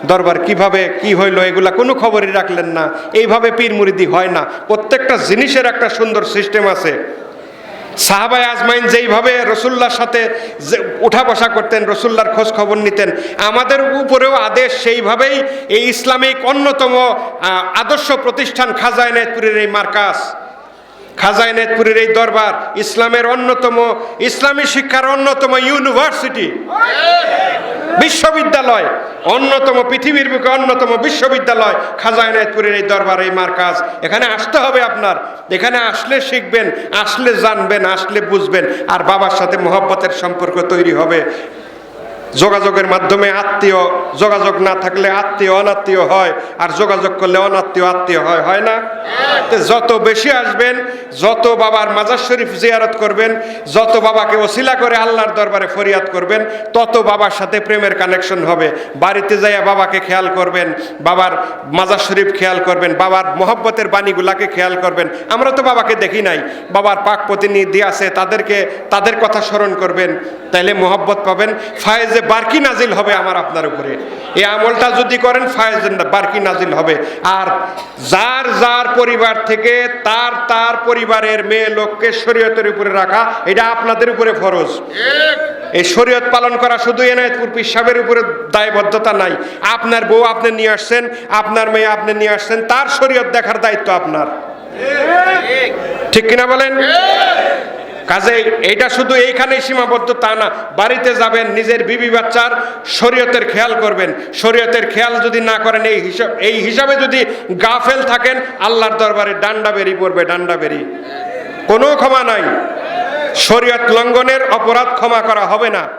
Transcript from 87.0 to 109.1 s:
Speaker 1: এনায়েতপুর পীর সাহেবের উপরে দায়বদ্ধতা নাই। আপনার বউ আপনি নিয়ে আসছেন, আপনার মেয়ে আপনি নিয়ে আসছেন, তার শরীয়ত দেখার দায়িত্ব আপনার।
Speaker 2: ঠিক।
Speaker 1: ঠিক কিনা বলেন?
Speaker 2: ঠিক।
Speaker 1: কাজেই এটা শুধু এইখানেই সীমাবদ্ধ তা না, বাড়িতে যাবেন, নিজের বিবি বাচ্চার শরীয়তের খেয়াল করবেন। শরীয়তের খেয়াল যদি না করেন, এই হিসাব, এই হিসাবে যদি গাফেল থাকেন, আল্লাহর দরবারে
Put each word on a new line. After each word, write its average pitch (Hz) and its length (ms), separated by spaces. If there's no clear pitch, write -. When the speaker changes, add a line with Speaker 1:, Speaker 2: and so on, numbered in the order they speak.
Speaker 1:
এনায়েতপুর 247 520
পীর 226 100
সাহেবের 233 360
উপরে 233 220
দায়বদ্ধতা 214 600
নাই। 190 180
আপনার 226 420
বউ 220 180
আপনি 226 280
নিয়ে 220 200
আসছেন, 233 380
আপনার 214 400
মেয়ে 220 160
আপনি 214 280
নিয়ে 214 160
আসছেন, 220 360
তার 254 220
শরীয়ত 262 380
দেখার 226 340
দায়িত্ব 208 320
আপনার। 156 340
Speaker 2:
ঠিক। 285 1500
Speaker 1:
ঠিক 220 160
কিনা 247 180
বলেন? 269 300
Speaker 2:
ঠিক। 269 100
Speaker 1:
কাজেই 220 380
এটা 226 260
শুধু 254 260
এইখানেই 254 460
সীমাবদ্ধ 240 520
তা 220 220
না, 214 160
বাড়িতে 247 380
যাবেন, 226 340
নিজের 220 360
বিবি 233 260
বাচ্চার 233 400
শরীয়তের 247 640
খেয়াল 233 320
করবেন। 185 320
শরীয়তের 226 560
খেয়াল 233 300
যদি 233 200
না 226 180
করেন, 220 260
এই 214 160
হিসাব, 185 380
এই 220 220
হিসাবে 269 360
যদি 262 280
গাফেল 247 400
থাকেন, 254 380
আল্লাহর 220 380
দরবারে 208 360